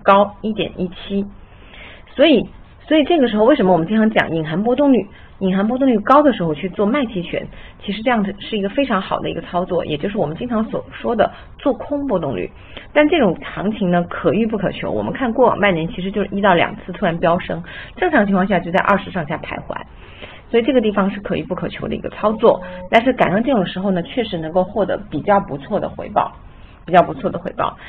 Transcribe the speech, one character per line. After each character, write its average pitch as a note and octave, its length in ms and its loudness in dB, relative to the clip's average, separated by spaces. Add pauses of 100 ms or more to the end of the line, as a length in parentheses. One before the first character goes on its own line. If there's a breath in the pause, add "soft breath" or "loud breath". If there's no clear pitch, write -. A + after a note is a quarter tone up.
高 G3+ 360 4
一 G#3+ 120 -4
点 G3 240 -4
一 F#3 100 -4
七。 G3 400 -6 (880 loud breath)
所 C#4 120 6
以， A3 220 4 (380)
所 D4+ 100 4
以 D#4 60 6
这 E4+ 160 2
个 C4 80 4
时 G#3+ 100 0
候 G#3+ 80 4
为 C#4+ 120 8
什 G#3+ 100 4
么 F#3 60 6
我 F3 60 4
们 E3 100 -2
经 G#3+ 80 0
常 A3 140 4
讲 G#3 200 0
隐 D#3 180 -2
含 D#3+ 140 -2
波 A#3+ 140 0
动 C#4+ 160 4
率？ G#3 120 2 (360 loud breath)
隐 F#3+ 160 0
含 G3+ 120 0
波 B3+ 100 -2
动 C#4 80 2
率 B3+ 140 4
高 C4 200 6
的 D4 120 6
时 - 100 -6
候 E3 100 0
去 D3+ 180 -6
做 G#3 140 -2
卖 B3+ 220 0
期 F3+ 160 -6
权， - 240 -6 (340 loud breath)
其 - 120 -6
实 G#3 100 -8
这 B3+ 80 -2
样 A3 140 2
子 F#3+ 160 -4
是 - 180 -6
一 G3 40 -2
个 G3 60 -2
非 C#4 160 0
常 G#3+ 160 0
好 - 200 -4
的 D#3 100 -6
一 - 40 -6
个 E3+ 60 -8
操 F3 240 -4
作， F3+ 200 -2
也 D3+ 120 -4
就 E3 120 -4
是 G#3 100 -6
我 F3 80 0
们 D#3 100 -6
经 A#3+ 120 -8
常 A3+ 160 -2
所 - 260 -6
说 A3+ 240 -6
的 - 180 0 (260 loud breath)
做 C#4+ 160 0
空 C#4+ 340 -6
波 G#3 100 0
动 C#3 180 -4
率。 F2 140 -4 (420 loud breath)
但 D4+ 160 4
这 D#4+ 120 2
种 G#3+ 240 2
行 E3 260 -6
情 G#3 180 -2
呢， F3 220 2
可 - 220 0
遇 G#3 120 2
不 A3 140 -2
可 F#3 140 -4
求。 - 180 -8
我 G#2+ 100 -2
们 - 120 -4
看 B3 200 -4
过 A#3+ 140 4
往 - 140 2
半 G3+ 120 4
年 E3 160 -2
其 F3+ 140 -8
实 G3 80 -6
就 G3+ 140 -2
是 - 80 -6
一 G3+ 80 -4
到 G3 140 6
两 D#3 220 2
次 - 160 -12
突 F3 120 -4
然 E3+ 140 0
飙 E3+ 200 2
升， E3+ 240 -6 (340 loud breath)
正 F4+ 140 0
常 A#3+ 160 4
情 G3 80 2
况 F#3+ 140 2
下 G3 100 2
就 E3+ 140 -4
在 F3+ 80 2
二 G3 180 2
十 F#3 140 -12
上 E3+ 160 -4
下 D#3 80 -4
徘 - 240 -10
徊。 - 160 -10 (720 loud breath)
所 A#3 80 4
以 A#3+ 60 6
这 C#4+ 80 2
个 B3+ 80 4
地 G#3+ 100 2
方 G3 180 2
是 G3+ 120 -4
可 - 160 -4
遇 D#3+ 80 -4
不 F3+ 100 -8
可 F3 140 -4
求 - 180 -10
的 - 80 -6
一 - 60 -6
个 - 80 -8
操 - 240 -2
作， A3 280 4 (300 loud breath)
但 A3+ 140 4
是 C4 80 4
赶 F3+ 180 2
上 F#3+ 100 2
这 A#3+ 120 0
种 G#3 120 2
时 F3+ 140 -6
候 G3 140 0
呢， F3+ 100 0
确 A3+ 220 -4
实 G#3+ 140 -6
能 D#3+ 120 -6
够 F3+ 140 2
获 F#3+ 200 -2
得 - 140 0 (100)
比 D3 120 -6
较 G3+ 180 2
不 - 200 -4
错 G#3 200 -4
的 - 100 -4
回 - 200 -12
报， - 240 -2 (520 soft breath)
比 D#3 80 -10
较 F3+ 100 8
不 D#3+ 120 -6
错 - 160 -4
的 F3 80 -6
回 - 140 -8
报。 - 240 -4 (120)